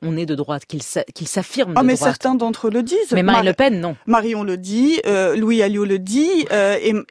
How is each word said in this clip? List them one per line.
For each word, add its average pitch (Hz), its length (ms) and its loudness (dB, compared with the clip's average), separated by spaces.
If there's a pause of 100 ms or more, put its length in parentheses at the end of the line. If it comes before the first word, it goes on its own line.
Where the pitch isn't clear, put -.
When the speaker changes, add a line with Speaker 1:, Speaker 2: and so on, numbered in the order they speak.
Speaker 1:
on 160 140 -4
est 165 100 -4
de 156 80 -4
droite, 143 320 -6
qu'ils 147 160 -10
s'a-, - 220 -4
qu'ils - 240 -12
s'affirment 185 460 -4
de - 40 2
Speaker 2:
Oh, 269 60 4
mais 254 100 4
Speaker 1:
droite ? 277 160 0
Speaker 2:
certains 254 240 0
d'entre 233 320 -2
eux 220 60 0
le 240 100 0
disent. 359 300 -2
Speaker 1:
Mais 180 100 4
Marine 190 160 4
Speaker 2:
Mar-, 220 60 2
Speaker 1:
Le 190 80 4
Pen, 254 280 2
non. 165 140 -4 (120)
Speaker 2:
Marion 220 360 0
le 190 140 -4
dit, 226 500 0
euh, 190 300 2
Louis 220 260 2
Alliot 202 220 0
le 196 160 0
dit, 294 500 0
euh, 202 320 2
et, 214 120 2 (160)